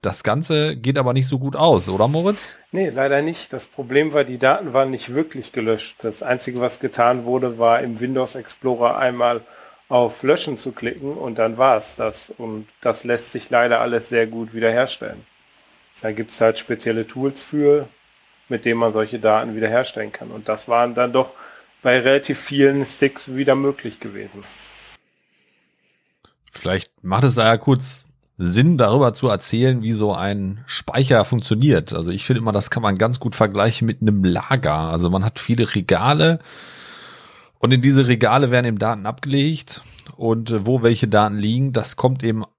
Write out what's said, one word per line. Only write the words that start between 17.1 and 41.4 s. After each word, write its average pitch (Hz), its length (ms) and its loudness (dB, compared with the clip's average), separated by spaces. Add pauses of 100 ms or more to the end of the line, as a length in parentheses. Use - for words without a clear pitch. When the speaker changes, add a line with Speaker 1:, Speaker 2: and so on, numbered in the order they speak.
Speaker 2:
für, 147 460 2 (600)
mit 120 180 -4
denen 117 120 0
man 117 140 2
solche 110 260 -2
Daten 110 380 2
wiederherstellen 110 560 -2
kann. - 180 -16
Und 110 180 -12
das 107 200 -6
waren 120 260 2
dann 123 180 0
doch 131 200 0 (500)
bei 127 160 4
relativ 135 400 2
vielen 139 460 2
Sticks 135 500 -2
wieder 135 220 2
möglich 139 420 -4
gewesen. 101 460 -16 (2000)
Speaker 1:
Vielleicht 90 400 -6 (100)
macht 95 220 0
es 123 100 4
da 113 120 4
ja 113 100 6
kurz - 480 0 (360)
Sinn, 120 380 4
darüber 120 360 4
zu 127 140 -2
erzählen, 117 540 0
wie 113 80 -2
so 104 240 0
ein 98 520 -4
Speicher 127 580 2
funktioniert. 113 680 2
Also 82 180 -4
ich 95 140 -6
finde 123 160 0
immer, 113 120 -2
das 101 180 -2
kann 117 140 -4
man 101 120 0
ganz 117 220 0
gut - 160 -6
vergleichen 107 500 0
mit 110 160 -2
einem 104 220 2
Lager. 90 540 0
Also 82 340 0
man 95 140 0
hat - 160 -4
viele 117 340 -2
Regale 143 640 2 (1200)
und 123 140 2
in 127 80 4
diese 135 260 4
Regale 120 460 4
werden 123 140 2
eben 110 120 -2
Daten 107 280 -2
abgelegt 139 760 -4 (340)
und, 113 360 -2
äh, 104 120 0
wo 120 200 2
welche 117 240 2
Daten 104 280 2
liegen, 120 360 0